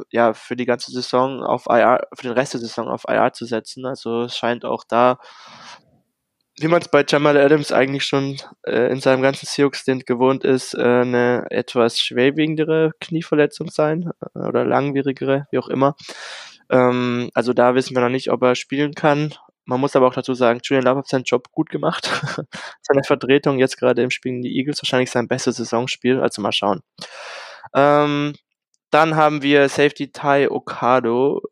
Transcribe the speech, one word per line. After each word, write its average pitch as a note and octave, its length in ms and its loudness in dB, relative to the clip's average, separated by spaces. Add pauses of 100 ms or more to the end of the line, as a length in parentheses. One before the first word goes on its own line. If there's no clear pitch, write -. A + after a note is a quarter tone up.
(120)
ja, A2+ 220 2
für - 220 -10
die B2 100 -6
ganze A#2+ 260 -4
Saison B2+ 500 -2
auf C3 260 -4
I A#2 120 4
R, A2+ 360 2
für - 120 -16
den A#2 60 -6
Rest C3 200 -2
der C3 80 -6
Saison A2+ 280 -8
auf A#2+ 200 -8
I B2 40 0
R A2+ 200 0
zu - 120 -12
setzen. A#2+ 420 -8
Also A#2+ 360 -6
es B2 140 -8
scheint A#2+ 280 -4
auch B2 220 -6
da, B2 300 2 (1400)
wie D3+ 80 -2
man's E3 220 2
bei C#3+ 180 4
Jamal D3 300 4
Adams C#3+ 340 4
eigentlich C3+ 340 2
schon, C#3 320 -2 (260)
äh, A#2+ 280 0
in C3+ 80 -2
seinem C3 220 2
ganzen C#3 260 0
Seahawks-Stint C3+ 580 -2
gewohnt B2+ 380 2
ist, C3 300 0
äh, - 100 -4
eine B2 680 2
etwas A#2+ 500 0
schwerwiegendere D#3 1000 0
Knieverletzung D#3+ 720 -2
sein, D#3+ 400 -2 (240)
äh, - 40 -8
oder B2 260 -2
langwierigere, C3+ 840 -2
wie C3 80 -2
auch B2 100 -6
immer. C#3 260 0 (720)
Ähm, B2 640 2
also A#2+ 200 0
da B2 200 4
wissen B2+ 220 -2
wir B2+ 60 2
noch A#2+ 80 2
nicht, B2+ 220 -2
ob B2 120 0
er B2 120 4
spielen C#3+ 380 -4
kann. D3 400 0 (320)
Man B2+ 140 -2
muss C#3 160 -2
aber C3 120 6
auch B2+ 60 2
dazu C3 200 -4
sagen, A#2+ 300 2
Julian C3+ 220 0
Love C3 140 4
hat C#3 80 -10
seinen C3 160 -2
Job - 280 -2
gut D#3 180 -4
gemacht. D3+ 400 -4
<laughs> - 720 -8
Seine C#3 220 2
Vertretung C#3 560 2
jetzt B2+ 180 0
gerade B2 240 0
im B2 80 0
Spiel - 240 -6
gegen B2 80 -8
die B2+ 160 -6
Eagles, C#3+ 240 -4
wahrscheinlich B2+ 300 0
sein A#2+ 160 -2
bestes B2 300 -2
Saisonspiel, B2 600 -2
also A2 220 -2
mal G#2 100 -2
schauen. G2+ 300 -2 (920)
Ähm, D3 600 2 (560)
dann D#3 260 4
haben D3+ 280 2
wir C#3+ 260 4
Safety C#3+ 420 0
Ty C#3+ 380 0
Okado, B2 920 0 (100)